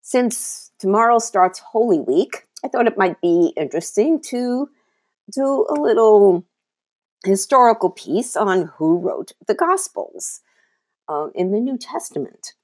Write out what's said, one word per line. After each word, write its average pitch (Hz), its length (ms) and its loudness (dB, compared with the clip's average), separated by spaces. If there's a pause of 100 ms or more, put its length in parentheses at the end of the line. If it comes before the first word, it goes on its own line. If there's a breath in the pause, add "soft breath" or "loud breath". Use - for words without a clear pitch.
Since - 760 -4
tomorrow 226 400 2
starts 185 400 0
Holy 220 400 0
Week, - 480 -2 (160)
I 262 60 -8
thought 240 180 0
it 220 100 -2
might 185 220 0
be 170 380 2
interesting 175 720 -2
to 247 420 -4 (600)
do 269 400 0
a - 40 -2
little 214 720 4 (800)
historical 220 640 2
piece - 480 -6
on 190 400 0
who 160 200 2
wrote - 360 -6 (120)
the 214 80 -2
Gospels, - 840 -6 (720)
uh, 151 260 -6
in 185 160 -2
the 208 80 0
New 254 180 -4
Testament. - 760 -12 (100)